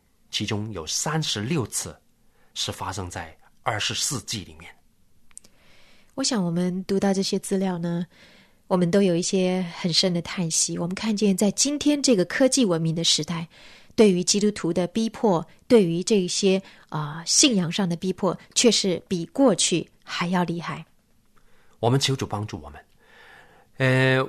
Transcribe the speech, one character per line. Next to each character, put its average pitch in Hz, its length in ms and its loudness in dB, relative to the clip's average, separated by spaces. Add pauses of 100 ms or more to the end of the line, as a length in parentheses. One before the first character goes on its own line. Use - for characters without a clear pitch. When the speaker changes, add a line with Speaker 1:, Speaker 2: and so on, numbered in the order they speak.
(300)
Speaker 1:
其 - 160 -6
中 107 260 -6
有 82 140 -10
三 156 380 -4
十 107 180 -4
六 123 240 -2
次 - 320 -8 (560)
是 - 180 -6
发 95 220 -8
生 92 160 -8
在 85 260 -12 (280)
二 110 160 -2
十 110 160 -4
四 - 260 -4
纪 101 220 -10
里 78 160 -20
面。 - 100 -20 (1400)
Speaker 2:
我 269 100 -4
想 226 200 0
我 170 80 -2
们 180 320 -2
读 196 160 -2
到 196 140 2
这 190 100 0
些 190 160 -2
资 196 180 -4
料 185 200 -2
呢， 170 280 -4 (640)
我 185 80 0
们 180 160 2
都 196 100 4
有 180 140 4
一 175 60 0
些 185 440 0 (140)
很 170 140 -2
深 185 200 2
的 170 80 -2
叹 165 300 -4
息。 - 260 -2
我 175 80 -4
们 175 80 -4
看 214 220 -2
见 196 220 2
在 208 140 4
今 285 280 -2
天 294 240 2
这 262 120 6
个 180 100 4
科 262 220 2
技 262 180 2
文 165 160 2
明 160 120 0
的 170 100 -4
时 156 200 0
代， 170 240 -8 (480)
对 214 160 8
于 180 120 2
基 202 160 0
督 208 120 2
徒 170 220 -2
的 180 140 0
逼 220 220 -2
迫， 175 380 0 (200)
对 220 180 8
于 170 180 -2
这 190 240 2
些， 190 340 2 (280)
啊， 151 360 -8
信 262 300 4
仰 170 160 0
上 196 160 0
的 170 80 -2
逼 185 160 -4
迫， - 260 -2 (160)
却 247 160 4
是 196 380 0
比 170 200 -4
过 262 280 4
去 - 340 0 (140)
还 - 240 -6
要 180 160 0
厉 170 160 -6
害。 160 260 -10 (920)
Speaker 1:
我 117 100 2
们 131 80 4
求 135 180 0
主 104 100 -4
帮 107 200 -6
助 104 160 -10
我 76 80 -18
们。 - 140 -20 (920)
呃， 131 500 4